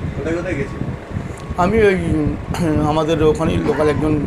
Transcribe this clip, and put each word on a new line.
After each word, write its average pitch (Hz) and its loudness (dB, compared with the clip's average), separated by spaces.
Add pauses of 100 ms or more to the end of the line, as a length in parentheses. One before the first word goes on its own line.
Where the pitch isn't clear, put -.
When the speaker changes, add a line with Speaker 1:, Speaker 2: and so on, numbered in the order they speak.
(180)
Speaker 1:
কোথায় 160 -2
কোথায় 175 -4
গেছিল? 139 -6 (720)
Speaker 2:
আমি 202 4
ওই, 196 6 (920)
আমাদের 156 2
ওখানেই 151 2
লোকাল - 2
একজন 151 0